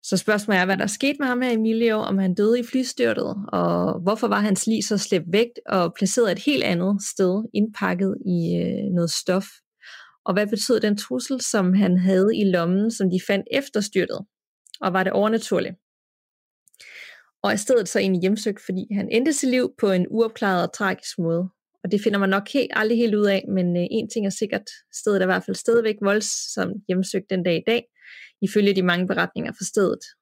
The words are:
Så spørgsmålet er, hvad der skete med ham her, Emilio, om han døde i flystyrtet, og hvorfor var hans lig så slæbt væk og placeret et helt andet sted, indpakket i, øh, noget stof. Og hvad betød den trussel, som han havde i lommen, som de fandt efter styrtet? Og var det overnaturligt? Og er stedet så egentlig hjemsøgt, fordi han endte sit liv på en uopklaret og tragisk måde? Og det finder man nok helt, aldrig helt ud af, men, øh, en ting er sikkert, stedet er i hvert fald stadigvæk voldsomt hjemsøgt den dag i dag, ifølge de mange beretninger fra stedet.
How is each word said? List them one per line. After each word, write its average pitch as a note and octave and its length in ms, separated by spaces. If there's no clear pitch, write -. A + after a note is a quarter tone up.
Så - 140
spørgsmålet G#3 440
er, F3+ 40
hvad F#3+ 120
der F#3+ 100
skete C#4 320
med C#4+ 80
ham B3 140
her, B3+ 100
Emilio, A3+ 480
om G3 200
han F#3+ 160
døde A3 260
i - 20
flystyrtet, A#3 880
og F3 480
hvorfor G#3+ 280
var G#3 120
hans G#3 260
lig A3 180
så G#3 140
slæbt F3 340
væk A3+ 160
og F3 280
placeret G#3 380
et F3 60
helt C#4+ 260
andet F#3+ 380
sted, F#3+ 420
indpakket G3 640
i, F3 300
øh, F#3+ 380
noget E3+ 160
stof. F#3+ 360
Og G3+ 80
hvad G#3 140
betød G#3+ 340
den G#3 160
trussel, B3 440
som F#3 340
han F#3 240
havde F#3+ 380
i G#3+ 80
lommen, F#3 460
som G3 200
de F3+ 160
fandt G3 260
efter C#4 280
styrtet? G3 380
Og F#3 120
var F#3 120
det F#3+ 80
overnaturligt? G#3+ 640
Og G3+ 100
er A3 40
stedet G#3+ 320
så - 100
egentlig F#3+ 220
hjemsøgt, G3+ 440
fordi F#3 300
han G3 180
endte C4+ 200
sit C4+ 180
liv B3+ 200
på G3+ 100
en F3+ 200
uopklaret A3 520
og - 100
tragisk - 460
måde? E3+ 300
Og F3 80
det G3+ 120
finder G3+ 140
man G3 100
nok G3 240
helt, C4+ 220
aldrig A3 240
helt A3+ 160
ud G#3 120
af, G3 180
men, F3 220
øh, F3 140
en A3 200
ting G#3+ 160
er G3 40
sikkert, G3 320
stedet G3+ 180
er F#3 40
i F#3 40
hvert F#3 200
fald F#3+ 100
stadigvæk A3+ 460
voldsomt G3+ 760
hjemsøgt F#3+ 420
den F#3 120
dag E3+ 140
i E3 100
dag, A#3 180
ifølge G3+ 320
de F#3+ 80
mange F3+ 240
beretninger F3+ 460
fra - 120
stedet. - 340